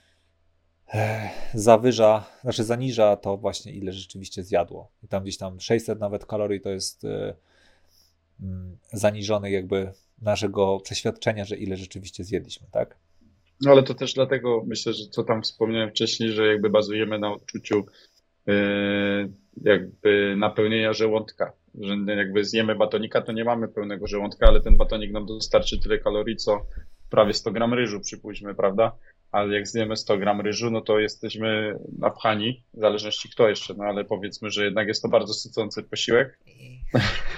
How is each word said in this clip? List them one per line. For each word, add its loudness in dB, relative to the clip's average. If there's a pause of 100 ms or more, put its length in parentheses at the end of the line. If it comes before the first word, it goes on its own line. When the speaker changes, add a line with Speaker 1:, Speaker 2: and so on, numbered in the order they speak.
(960)
Speaker 1:
e, -4 (240)
zawyża, 6 (180)
znaczy -4
zaniża 2
to -4
właśnie, -8
ile -10
rzeczywiście -14
zjadło. -4 (120)
I -20
tam -4
gdzieś -10
tam -12
sześćset -2
nawet -6
kalorii -4
to -6
jest, -8
e, -6 (1080)
mm, -12 (160)
zaniżone -2
jakby -2 (300)
naszego 0
przeświadczenia, -6
że -8
ile -6
rzeczywiście -14
zjedliśmy, -8
tak? -4 (640)
Speaker 2:
No 4
ale 10
to -4
też -8
dlatego 0
myślę, -4
że -8
co -4
tam 0
wspomniałem -2
wcześniej, -2
że 2
jakby 2
bazujemy 0
na -4
odczuciu, -4 (640)
e, 2 (1120)
jakby 4
napełnienia 2
żołądka, -2 (280)
że -4 (200)
jakby 0
zjemy 0
batonika, 0
to -8
nie -4
mamy -2
pełnego -8
żołądka, 0
ale 10
ten 10
batonik 4
nam -6
dostarczy 0
tyle 2
kalorii, -2
co -2 (440)
prawie 4
sto -4
gram 0
ryżu, -2
przypuśćmy, -12
prawda? 2 (360)
Ale 0
jak -2
zjemy -2
sto 0
gram 0
ryżu, -2
no -2
to 2
jesteśmy -4 (200)
napchani, -2 (120)
w -16
zależności 0
kto 4
jeszcze, -4
no -8
ale -2
powiedzmy, -8
że -2
jednak -2
jest -4
to -4
bardzo 2
sycący -6
posiłek. 0 (540)
<laughs> 4 (400)